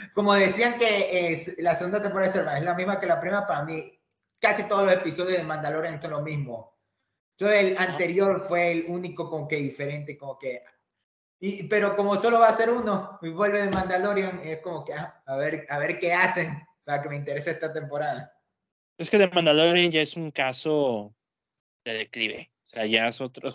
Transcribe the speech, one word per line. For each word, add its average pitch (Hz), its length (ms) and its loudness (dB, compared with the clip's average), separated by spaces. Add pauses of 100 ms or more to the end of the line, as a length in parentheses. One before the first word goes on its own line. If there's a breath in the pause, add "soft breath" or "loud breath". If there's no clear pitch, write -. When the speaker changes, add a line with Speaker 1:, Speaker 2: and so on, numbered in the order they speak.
(120 loud breath)
Speaker 1:
Como 202 220 4
decían 202 420 4
que 185 560 2
es, - 300 -6
la 170 140 2
segunda 185 260 -2
temporada 190 240 0
de 185 60 0
Servant 160 260 -2
es 156 60 -2
la 175 100 0
misma 185 240 -2
que 190 80 -4
la 170 140 2
primera, 196 260 -2
para 151 180 -2
mí 160 360 -10 (400)
casi 208 240 2
todos 196 180 2
los 190 120 6
episodios 180 440 0
de 165 60 -4
Mandalorian 156 580 -6
son 160 80 -8
lo 147 120 -4
mismo. 135 580 -8 (580)
Solo 208 140 2
el 196 220 4
Speaker 2:
Ajá. 185 180 0
Speaker 1:
anterior 175 540 0
fue 175 240 2
el 165 180 -2
único 175 420 -8
como 147 180 -6
que 156 80 -2
diferente, 143 640 -6
como 139 200 -14
que... 127 240 -8 (760)
y, 196 300 -4
pero 202 280 2
como 202 240 2
solo 233 180 4
va 226 100 10
a - 80 4
ser 226 120 2
uno, 220 540 0
y 165 80 -8
vuelve 202 320 2
de 196 80 0
Mandalorian, 185 720 0
es 156 140 -8
como 160 260 -10
que, - 80 -10
ah, - 320 -12
a 135 140 -6
ver, 156 320 -2
a 143 80 -4
ver 160 200 -2
qué 170 140 0
hacen 175 500 0 (220)
para 143 160 -2
que 147 80 -6
me 147 80 -8
interese 143 340 -6
esta 156 220 -6
temporada. 147 580 -6 (680)
Speaker 2:
Es 170 100 -6
que - 80 4
The 196 120 6
Mandalorian 170 640 6
ya 156 120 4
es - 140 -4
un 165 140 -6
caso 131 840 0 (680)
de 117 120 -6
declive, 110 580 -6 (100)
o - 40 -20
sea, 113 180 -6
ya 113 240 2
es 120 140 -8
otro, 131 320 -10